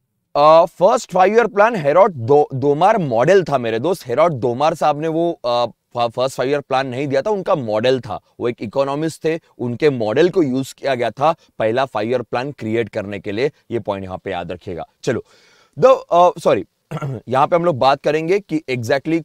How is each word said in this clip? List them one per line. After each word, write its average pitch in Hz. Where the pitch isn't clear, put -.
अ, 156
फर्स्ट 180
फाइव 185
ईयर 226
प्लान 214
हेरोड 175
दो-, 139
दोमार 147
मॉडल 156
था 143
मेरे 113
दोस्त। 165
हेरोड 151
दोमार 127
साहब 151
ने 165
वो, 165
अ, 120
फा-, 117
फर्स्ट 123
फाइव 131
ईयर 143
प्लान 135
नहीं 131
दिया 135
था, 214
उनका 196
मॉडल 123
था, 95
वो 117
एक 120
इकोनॉमिस्ट 139
थे, 160
उनके 123
मॉडल 127
को 175
यूज़ 131
किया 131
गया 117
था 156
पहला 117
फाइव 110
ईयर 123
प्लान 123
क्रिएट 113
करने 101
के 101
लिए। 127
ये 113
पॉइंट 98
यहाँ 92
पे 98
याद 87
रखिएगा। 87
चलो, 117
the, 262
अ, 175
सॉरी, 127
<clears throat> 139
यहाँ 131
पे -
हम 170
लोग 160
बात 135
करेंगे 160
कि 156
exactly 139